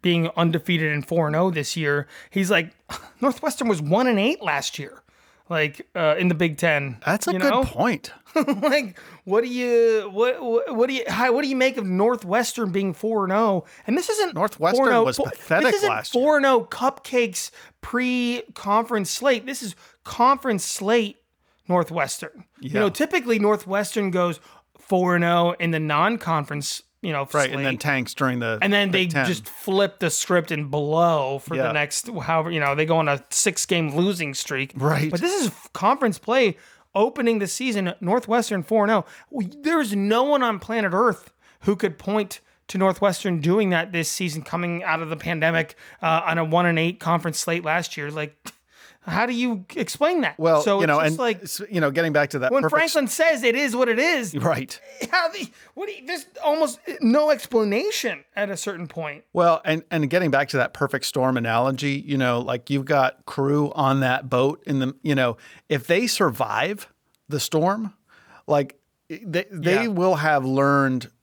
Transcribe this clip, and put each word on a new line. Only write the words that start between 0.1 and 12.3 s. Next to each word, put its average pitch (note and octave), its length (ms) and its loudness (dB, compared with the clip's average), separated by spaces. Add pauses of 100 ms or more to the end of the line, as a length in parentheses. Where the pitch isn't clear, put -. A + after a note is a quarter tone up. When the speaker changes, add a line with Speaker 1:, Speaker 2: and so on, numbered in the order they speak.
Speaker 1:
undefeated D#3+ 560 0
and D3 120 -4
four E3 220 0
and D3+ 80 -2
oh F3+ 160 2
this D3+ 240 -4
year. C#3+ 320 -2 (220)
He's F#3+ 200 -2
like, F3 220 0 (260)
<laughs> - 240 -14
"Northwestern C4+ 460 -2
was F3+ 140 0
one F#3+ 260 2
and A3+ 100 4
eight B3 240 0
last D3 380 -4
year, - 240 -14 (460)
like, D3+ 360 -2 (100)
uh, D#3 220 4
in F3+ 120 2
the E3+ 60 4
Big D#3+ 220 0
Ten." C#3+ 480 0
Speaker 2:
That's G3 220 0
a F4 60 0
Speaker 1:
you F#3 60 -2
Speaker 2:
good C#4 120 4
Speaker 1:
know? A3+ 140 2
Speaker 2:
point. E3 520 -2
Speaker 1:
<laughs> - 40 -20 (160)
Like, C4 600 0 (240)
what G#3 200 2
do B3 60 -4
you, A#3 640 2
what, B3 300 0
what, B3 320 0
what B3 140 2
do C4+ 40 -2
you, B3+ 160 -2
hi, A#3 220 2
what C4 100 2
do C#4+ 60 -2
you C4+ 80 -2
make C4 220 0
of G3+ 100 -4
Northwestern G#3+ 840 0